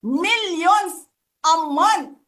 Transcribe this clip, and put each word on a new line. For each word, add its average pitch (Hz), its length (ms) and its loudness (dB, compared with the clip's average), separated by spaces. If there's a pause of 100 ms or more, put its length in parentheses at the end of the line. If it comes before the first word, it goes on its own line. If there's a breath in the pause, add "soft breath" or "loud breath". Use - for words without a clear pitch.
Millions 370 1040 -2 (400)
a 320 80 4 (160)
month. 339 560 0